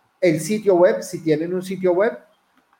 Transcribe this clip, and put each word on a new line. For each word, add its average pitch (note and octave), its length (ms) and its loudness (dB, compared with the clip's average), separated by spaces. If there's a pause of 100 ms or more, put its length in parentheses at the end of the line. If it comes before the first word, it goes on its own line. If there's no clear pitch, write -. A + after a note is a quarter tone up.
(200)
el E3 200 2
sitio G#3 360 0
web, F3+ 280 4
si D#3+ 200 -12
tienen D#3+ 300 -2
un F#3 80 -4
sitio F#3 320 -2
web, G#3+ 240 0 (640)